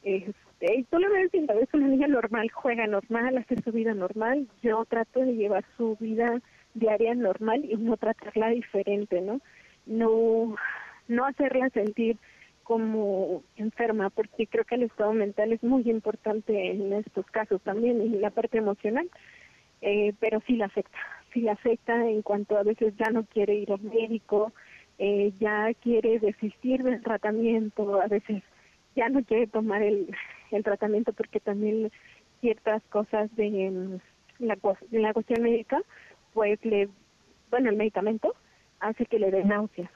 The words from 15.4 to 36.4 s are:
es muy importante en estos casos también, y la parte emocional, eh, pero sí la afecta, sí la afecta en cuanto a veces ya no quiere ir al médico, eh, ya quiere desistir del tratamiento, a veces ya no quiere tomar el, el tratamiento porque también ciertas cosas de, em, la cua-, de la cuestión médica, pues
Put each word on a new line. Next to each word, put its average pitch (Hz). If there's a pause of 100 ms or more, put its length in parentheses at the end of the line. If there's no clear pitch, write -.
es 226
muy 254
importante 214
en 196
estos 208
casos 214
también, 233
y 220
la 202
parte 226
emocional, 220 (680)
eh, 208
pero 220
sí 247
la 208
afecta, - (380)
sí 240
la 220
afecta 233
en 214
cuanto 208
a 202
veces 214
ya 220
no 226
quiere 208
ir 208
al 196
médico, 220 (460)
eh, 202
ya 214
quiere 226
desistir 247
del 247
tratamiento, 214
a 185
veces 208 (500)
ya 233
no 262
quiere 220
tomar 214
el, 202 (380)
el 208
tratamiento 214
porque -
también 214 (500)
ciertas 220
cosas 214
de, 208
em, 185 (400)
la 226
cua-, 196 (100)
de 226
la 214
cuestión 226
médica, 233 (500)
pues 208